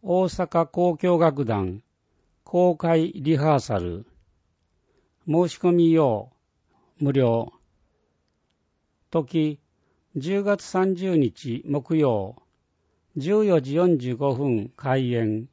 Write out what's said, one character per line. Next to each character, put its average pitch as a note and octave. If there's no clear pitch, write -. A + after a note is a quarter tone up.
大 F#3
阪 E3+
交 F3
響 F3+
楽 D3
団、 G2+
公 F3+
開 E3
リ D3+
ハ D3
ー B2+
サ G#2
ル。 F2
申 E3+
し -
込 F3+
み E3+
用、 C3
無 C#3
料。 A#2
時、 D3+
十 F3+
月 G3+
三 F#3+
十 F3+
日 B2+
木 D3
曜、 A#2
十 G3+
四 F3
時 C3+
四 F3
十 B2
五 C3+
分 A#2+
開 C3
演。 A2+